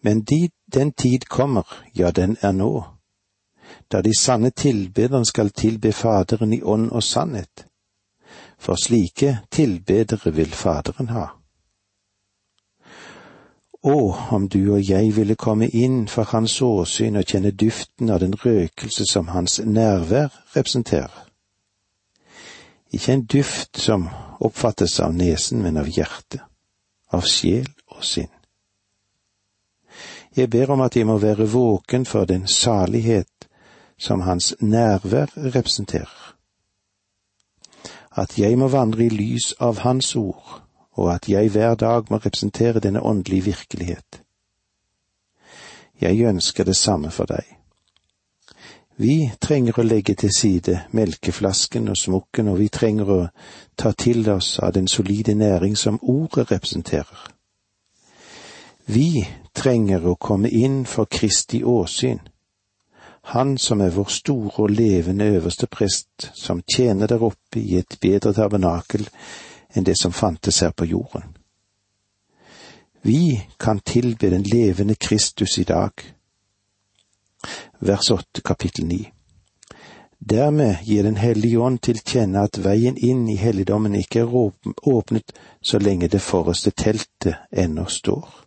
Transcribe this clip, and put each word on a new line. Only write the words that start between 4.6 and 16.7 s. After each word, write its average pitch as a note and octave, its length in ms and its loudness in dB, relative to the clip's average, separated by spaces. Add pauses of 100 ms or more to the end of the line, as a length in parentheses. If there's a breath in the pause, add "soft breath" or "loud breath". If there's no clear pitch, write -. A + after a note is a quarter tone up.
skal G#2 240 0
tilbe A2 420 0
Faderen G#2+ 600 0
i A#2+ 100 -2
ånd A2 280 0
og A#2 120 -2
sannhet, C3 640 -6 (920 loud breath)
for F2+ 200 -4
slike A#2 600 0 (100)
tilbedere G2+ 840 0
vil D#2 200 0
Faderen F2 560 -4
ha. A2 160 -6 (2500 loud breath)
Å, D3 140 4 (320)
om G2+ 180 0
du G2 240 2
og G2+ 140 2
jeg G#2 300 4
ville A2 180 2
komme A2 340 0
inn B2 400 0
for - 220 -2
hans A2+ 320 0
åsyn G#2+ 560 0